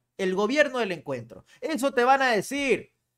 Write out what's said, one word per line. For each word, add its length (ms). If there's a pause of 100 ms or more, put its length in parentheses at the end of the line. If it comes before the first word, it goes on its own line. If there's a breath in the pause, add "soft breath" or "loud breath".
(160)
El 180
gobierno 440
del 140
encuentro". 520 (160 soft breath)
Eso 320
te 120
van 180
a 80
decir. 600 (240)